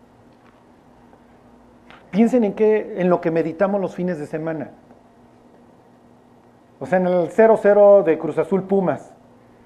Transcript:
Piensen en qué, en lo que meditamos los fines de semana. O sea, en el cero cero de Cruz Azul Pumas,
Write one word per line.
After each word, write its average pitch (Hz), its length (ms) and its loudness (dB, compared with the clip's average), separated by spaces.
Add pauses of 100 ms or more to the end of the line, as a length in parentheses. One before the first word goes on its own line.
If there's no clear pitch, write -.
(2000)
Piensen 233 320 2
en 196 100 -2
qué, 214 460 -2
en 180 100 0
lo 175 100 0
que 170 120 -4
meditamos 165 480 -4
los 175 160 -8
fines 175 240 -8
de 143 60 -12
semana. 156 440 -10 (2000)
O 135 80 -14
sea, 180 120 -2
en 180 100 -2
el 175 240 -2
cero 220 280 6
cero 202 460 6
de 160 100 2
Cruz 151 220 -8
Azul 185 240 -2
Pumas, 180 500 -4 (540)